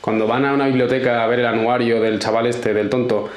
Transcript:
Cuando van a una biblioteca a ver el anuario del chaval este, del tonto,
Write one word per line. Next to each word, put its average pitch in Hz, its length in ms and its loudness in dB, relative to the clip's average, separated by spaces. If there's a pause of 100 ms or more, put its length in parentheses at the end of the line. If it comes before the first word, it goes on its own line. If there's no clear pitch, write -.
Cuando 110 260 -2
van 123 180 0
a 139 80 0
una 139 140 2
biblioteca 127 560 0
a 113 60 0
ver 120 100 0
el 120 80 0
anuario 113 540 0
del 110 180 0
chaval 113 300 0
este, 120 260 -2
del 101 140 0
tonto, 110 480 -2